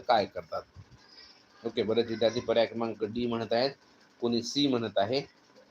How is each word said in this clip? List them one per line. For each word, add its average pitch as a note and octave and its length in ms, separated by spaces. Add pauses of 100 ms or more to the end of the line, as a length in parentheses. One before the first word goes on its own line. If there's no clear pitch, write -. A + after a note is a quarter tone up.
काय A2 180
करतात? - 360 (1040)
ओके, A#2 180
बरेच A2+ 240
विद्यार्थी A2+ 320
पर्याय A2+ 260
क्रमांक A2+ 380
डी A#2+ 240
म्हणत A#2 260
आहेत, B2+ 180 (500)
कोणी A#2+ 220
सी C#3+ 240
म्हणत A#2 300
आहे. A2 240 (500)